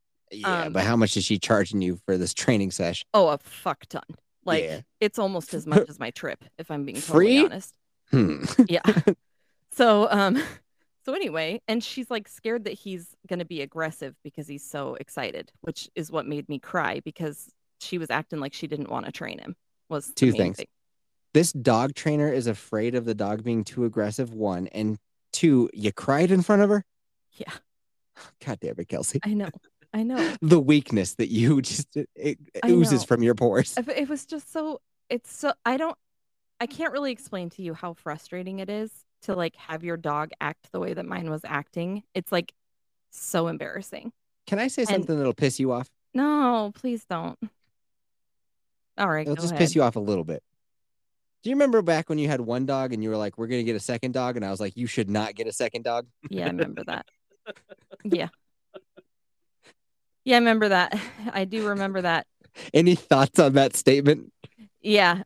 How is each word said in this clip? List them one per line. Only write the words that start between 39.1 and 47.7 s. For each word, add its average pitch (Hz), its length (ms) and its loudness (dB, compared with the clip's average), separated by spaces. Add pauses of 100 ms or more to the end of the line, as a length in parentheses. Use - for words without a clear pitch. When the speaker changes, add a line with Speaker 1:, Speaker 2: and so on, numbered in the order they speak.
Speaker 2:
to, 185 140 -4
like, 170 200 -4
have 160 280 -12
your 170 120 -4
dog 151 340 -4 (100)
act - 320 -8
the 185 80 -6
way 180 140 -6
that - 120 -8
mine 170 240 -6
was 156 140 -6
acting. 170 580 -6 (100)
It's, 185 200 -6
like, 175 200 -2 (580)
so - 360 -4
embarrassing. - 640 -10 (360)
Speaker 1:
Can 196 100 0
I 240 80 0
say 262 160 -2
Speaker 2:
And 214 60 -2
Speaker 1:
something 180 280 0
that'll 135 160 0
piss 135 280 0
you 131 120 0
off? 123 160 -6 (240)
Speaker 2:
No, 254 640 0
please 240 300 -6
don't. 165 340 -8 (1600)